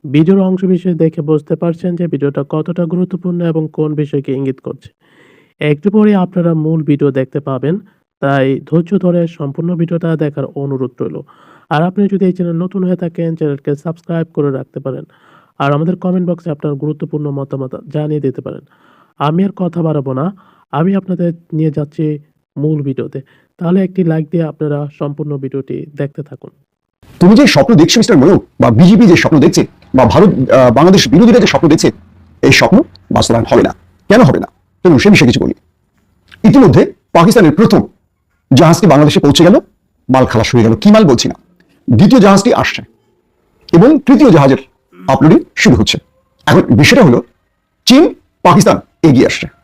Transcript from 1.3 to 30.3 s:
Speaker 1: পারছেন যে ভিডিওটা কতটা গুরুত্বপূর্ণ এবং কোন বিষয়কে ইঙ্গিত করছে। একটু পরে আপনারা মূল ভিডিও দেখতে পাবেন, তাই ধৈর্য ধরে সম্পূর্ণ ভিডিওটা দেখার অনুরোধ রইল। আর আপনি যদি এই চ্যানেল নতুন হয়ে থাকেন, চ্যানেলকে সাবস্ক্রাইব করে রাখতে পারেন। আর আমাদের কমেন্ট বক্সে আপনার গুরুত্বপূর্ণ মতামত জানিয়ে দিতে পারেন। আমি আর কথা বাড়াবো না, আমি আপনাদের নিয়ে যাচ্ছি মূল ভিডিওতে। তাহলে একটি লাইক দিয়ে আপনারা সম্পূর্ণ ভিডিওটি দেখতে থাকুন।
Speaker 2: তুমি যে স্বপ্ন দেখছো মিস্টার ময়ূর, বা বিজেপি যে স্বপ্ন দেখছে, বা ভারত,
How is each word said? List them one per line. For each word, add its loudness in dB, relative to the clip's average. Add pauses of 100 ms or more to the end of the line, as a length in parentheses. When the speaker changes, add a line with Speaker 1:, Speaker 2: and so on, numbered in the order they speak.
Speaker 1:
পারছেন -6
যে -4
ভিডিওটা -6 (120)
কতটা -6 (100)
গুরুত্বপূর্ণ -6 (120)
এবং -4 (140)
কোন -4 (120)
বিষয়কে -6
ইঙ্গিত -6
করছে। -16 (840)
একটু -4
পরে 2 (140)
আপনারা -4 (120)
মূল -2 (100)
ভিডিও 0 (100)
দেখতে -8
পাবেন, -6 (460)
তাই -2 (220)
ধৈর্য -2 (140)
ধরে 0 (160)
সম্পূর্ণ -8 (120)
ভিডিওটা -4 (140)
দেখার -6 (160)
অনুরোধ -8
রইল। -8 (560)
আর 0
আপনি -4 (120)
যদি -2
এই -2
চ্যানেল -6
নতুন -8
হয়ে -4
থাকেন, -6 (100)
চ্যানেলকে -6 (120)
সাবস্ক্রাইব -8
করে -2
রাখতে -14
পারেন। -10 (600)
আর 0
আমাদের -4
কমেন্ট -4
বক্সে -8
আপনার -8 (100)
গুরুত্বপূর্ণ -8 (140)
মতামত -10 (220)
জানিয়ে -6
দিতে -6
পারেন। -14 (640)
আমি 0
আর -6
কথা -6
বাড়াবো -4
না, -4 (540)
আমি 0 (100)
আপনাদের -4 (280)
নিয়ে -2
যাচ্ছি -6 (520)
মূল -2 (100)
ভিডিওতে। -8 (400)
তাহলে 0
একটি -6 (100)
লাইক -4
দিয়ে -4
আপনারা -6 (200)
সম্পূর্ণ -8 (120)
ভিডিওটি -10 (220)
দেখতে -10
থাকুন। -20 (680)
Speaker 2:
তুমি 6
যে 6 (100)
স্বপ্ন 2 (100)
দেখছো 2
মিস্টার 2
ময়ূর, 4 (220)
বা 4 (120)
বিজেপি 6
যে 4
স্বপ্ন 2
দেখছে, 0 (340)
বা 4 (100)
ভারত, 4